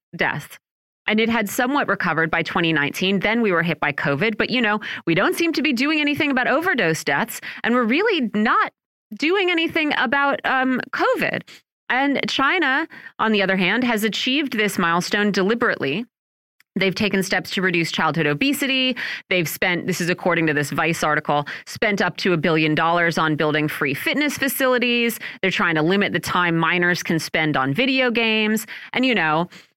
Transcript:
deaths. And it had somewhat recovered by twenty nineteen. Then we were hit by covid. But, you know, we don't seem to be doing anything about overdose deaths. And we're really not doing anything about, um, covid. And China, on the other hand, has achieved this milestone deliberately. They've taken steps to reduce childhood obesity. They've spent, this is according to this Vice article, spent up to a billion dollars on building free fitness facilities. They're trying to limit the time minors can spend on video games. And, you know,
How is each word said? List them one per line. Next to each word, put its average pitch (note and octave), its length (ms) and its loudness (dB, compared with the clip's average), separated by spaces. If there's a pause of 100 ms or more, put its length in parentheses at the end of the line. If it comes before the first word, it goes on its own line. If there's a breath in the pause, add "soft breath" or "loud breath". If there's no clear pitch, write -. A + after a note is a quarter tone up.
(160)
deaths. D3+ 420 -4 (480)
And G#3+ 140 2
it A3+ 80 2
had A3+ 220 0
somewhat B3+ 360 0
recovered E3 440 0
by E3 120 0
twenty E3 300 0
nineteen. F3+ 480 0
Then A3 220 0
we G#3 100 2
were E3 100 2
hit E3 160 -2
by D3 140 0
covid. D#3 460 -2
But, A#3 100 0
you B3 140 0
know, G#3+ 180 0 (260 loud breath)
we E3 80 2
don't E4 220 2
seem E4+ 160 0
to D#4+ 80 -2
be C#4 140 0
doing D4 260 0
anything D4 300 0
about B3+ 180 0
overdose A#3 560 0
deaths. D3+ 380 -2 (200 loud breath)
And A#3 120 0
we're B3 100 2
really D4+ 480 0
not C#4 400 0 (460)
doing F4+ 320 2
anything E4 480 0
about, C#4 480 0
um, C4 340 0 (120)
covid. F4 500 0 (480 loud breath)
And C4 360 0
China, C#4+ 640 0 (300 loud breath)
on A3 140 2
the G3+ 100 4
other F#3+ 140 2
hand, G3+ 280 2
has A3+ 180 0
achieved B3+ 520 -2
this G#3 240 0
milestone F3+ 520 2
deliberately. G3+ 760 0 (720)
They've F#3 160 2
taken G3 280 0
steps F#3 300 -2
to G3 100 -2
reduce F3 280 2
childhood D#3+ 360 0
obesity. C4 720 0 (320 loud breath)
They've F3+ 180 0
spent, F3+ 380 -2
this F3+ 120 -2
is E3+ 120 -2
according E3+ 380 0
to D3+ 40 2
this C#3+ 180 -2
Vice D#3+ 320 0
article, D3+ 440 0 (180 loud breath)
spent G#3 380 -2
up F3+ 160 -2
to F#3 160 2
a - 20 2
billion D#3 380 2
dollars E3+ 420 2
on D#3 180 2
building D3+ 320 0
free D3 280 -2
fitness D4 420 -2
facilities. B3 840 0 (220 loud breath)
They're F#3+ 100 0
trying F3 260 0
to D#3 60 2
limit F3+ 300 2
the E3+ 80 0
time F3 340 0
minors F3 480 2
can E3 160 0
spend D3+ 380 0
on C3+ 160 0
video C4 380 2
games. A3 560 0 (260 loud breath)
And, B3 140 0
you B3+ 80 2
know, E3 340 2 (280 loud breath)